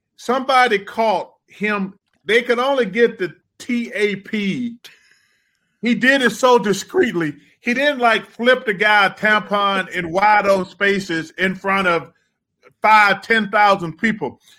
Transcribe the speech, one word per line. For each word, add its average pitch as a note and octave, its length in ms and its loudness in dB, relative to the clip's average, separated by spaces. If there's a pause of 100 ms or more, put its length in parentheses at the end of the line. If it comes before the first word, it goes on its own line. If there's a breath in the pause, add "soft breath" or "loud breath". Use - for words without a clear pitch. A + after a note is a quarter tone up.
(180)
Somebody B3+ 600 0
caught G3+ 520 -4 (160)
him. G3+ 500 -6 (280)
They A3+ 160 2
could A#3+ 180 -2
only C4 260 0
get A3+ 320 0
the F3 160 -6 (260)
T A#3+ 340 -6
A G3+ 240 -2
P. F#3 600 -6 (1040 soft breath)
He A#3 140 -2
did C4 260 2
it A#3+ 100 2
so B3 280 4
discreetly. F#3 760 -2 (260 soft breath)
He A#3+ 120 -4
didn't, C#4 260 0
like, A3+ 260 2
flip B3 400 0
the G#3+ 80 -2
guy G#3 320 2
a F#3 40 2
tampon G3+ 800 -2
in E3+ 220 -8
wide G3+ 360 2
open F#3+ 220 0
spaces F#3+ 680 -2
in F#3 180 -2
front F#3+ 320 -2
of E3 240 -2 (720)
five, G#3 400 4
ten A3 300 0
thousand G3 460 0
people. F#3 440 -6 (180 soft breath)